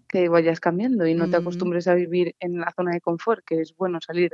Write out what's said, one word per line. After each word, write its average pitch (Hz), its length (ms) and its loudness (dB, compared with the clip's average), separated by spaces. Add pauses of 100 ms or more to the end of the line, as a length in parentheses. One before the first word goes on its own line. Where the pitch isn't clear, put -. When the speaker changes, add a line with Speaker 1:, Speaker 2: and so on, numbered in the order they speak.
Speaker 1:
Que 180 220 2
vayas 165 320 2
cambiando 190 480 0
y 165 60 4
no 170 140 2
te 175 100 2
Speaker 2:
Mm. - 20 0
Speaker 1:
acostumbres 175 480 -2
a 180 60 6
vivir 175 440 0
en 175 220 -6
la 170 140 -4
zona 180 180 -2
de 170 80 -2
confort, 175 440 -2
que 160 160 -2
es - 160 -6
bueno 180 240 -4
salir 170 340 -2